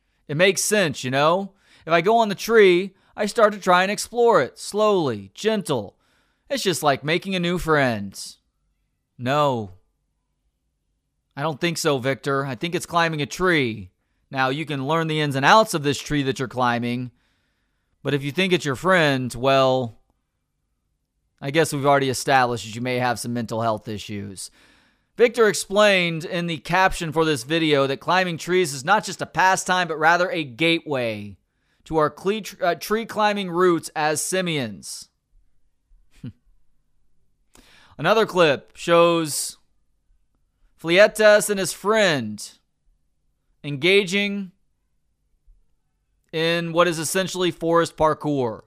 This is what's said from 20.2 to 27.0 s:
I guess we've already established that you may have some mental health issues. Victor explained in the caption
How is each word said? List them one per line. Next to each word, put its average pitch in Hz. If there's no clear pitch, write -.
I 139
guess 151
we've 139
already 139
established 123
that 110
you 117
may 127
have 123
some 120
mental 117
health 110
issues. 101
Victor 233
explained 185
in 175
the 165
caption 175